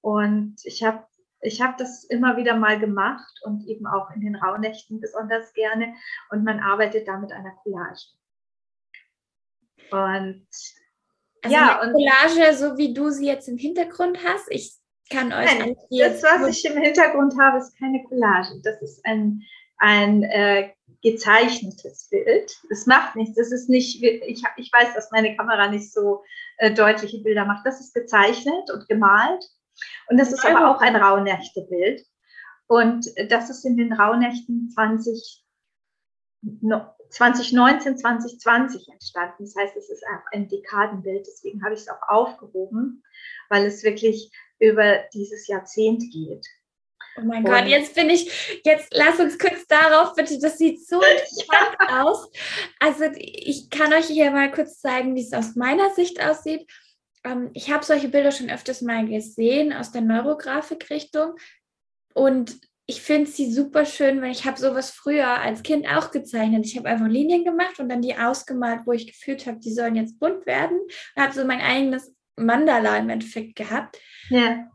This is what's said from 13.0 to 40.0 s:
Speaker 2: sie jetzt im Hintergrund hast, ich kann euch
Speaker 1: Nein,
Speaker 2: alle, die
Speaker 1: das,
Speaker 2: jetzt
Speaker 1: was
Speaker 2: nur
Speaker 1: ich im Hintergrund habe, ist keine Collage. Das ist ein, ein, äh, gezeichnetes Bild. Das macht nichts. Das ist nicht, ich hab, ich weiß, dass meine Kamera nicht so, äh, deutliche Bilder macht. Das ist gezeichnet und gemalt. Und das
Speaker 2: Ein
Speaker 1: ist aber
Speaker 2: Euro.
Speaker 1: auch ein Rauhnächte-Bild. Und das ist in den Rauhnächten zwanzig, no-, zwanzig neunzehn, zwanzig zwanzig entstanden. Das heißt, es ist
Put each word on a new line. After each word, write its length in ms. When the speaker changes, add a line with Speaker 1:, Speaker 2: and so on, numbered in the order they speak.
Speaker 2:
sie 180
jetzt 200
im 100
Hintergrund 680
hast, 260
ich 260
kann 240
euch 120
Speaker 1:
Nein, 160
Speaker 2:
alle, 140
die 60
Speaker 1:
das, 160
Speaker 2:
jetzt 100
Speaker 1:
was 160
Speaker 2:
nur 100
Speaker 1:
ich 160
im 120
Hintergrund 640
habe, 180
ist 200
keine 280
Collage. 580
Das 180
ist 240
ein, 360
ein, 460
äh, 480
gezeichnetes 1040
Bild. 460
Das 160
macht 300
nichts. 200
Das 160
ist 180
nicht, 340
ich 420
hab, 120
ich 140
weiß, 220
dass 180
meine 240
Kamera 320
nicht 240
so, 320
äh, 140
deutliche 520
Bilder 220
macht. 200
Das 140
ist 160
gezeichnet 760
und 160
gemalt. 560
Und 100
das 100
Speaker 2:
Ein 60
Speaker 1:
ist 100
aber 200
Speaker 2:
Euro. 100
Speaker 1:
auch 60
ein 140
Rauhnächte-Bild. 1120
Und 400
das 200
ist 160
in 120
den 160
Rauhnächten 760
zwanzig, 760
no-, 420
zwanzig 420
neunzehn, 460
zwanzig 420
zwanzig 500
entstanden. 560
Das 100
heißt, 200
es 140
ist 160